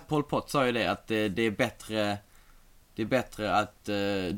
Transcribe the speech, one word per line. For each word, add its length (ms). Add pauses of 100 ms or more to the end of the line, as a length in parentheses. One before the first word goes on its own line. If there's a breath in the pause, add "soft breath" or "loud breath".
Pol 160
Pot 260
sa 160
ju 60
det, 200
att 160
det, 220
det 140
är 80
bättre, 680 (760 soft breath)
det 60
är 40
bättre 500
att, 340
eh, 480